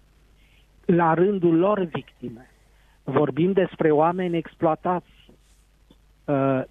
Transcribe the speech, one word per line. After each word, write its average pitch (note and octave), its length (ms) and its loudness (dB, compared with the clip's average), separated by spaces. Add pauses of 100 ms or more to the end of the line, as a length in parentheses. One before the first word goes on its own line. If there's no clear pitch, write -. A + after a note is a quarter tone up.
(840)
La E3+ 300 2
rândul F3 440 2
lor G3+ 220 2
victime, B2 720 -10 (640)
vorbim D3 400 0
despre F3 380 0
oameni E3+ 460 0
exploatați, - 920 -4 (960)
uh, C3+ 360 0 (100)